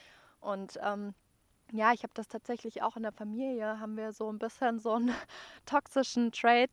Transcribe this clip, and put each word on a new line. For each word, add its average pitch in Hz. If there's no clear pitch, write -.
Und, 196
ähm, 202
ja, 220
ich 240
hab -
das 220
tatsächlich 226
auch 226
in 226
der 214
Familie, 220
haben 220
wir 220
so 214
ein 214
bisschen 226
so 220
einen 240
<laughs> -
toxischen 254
Trait, 240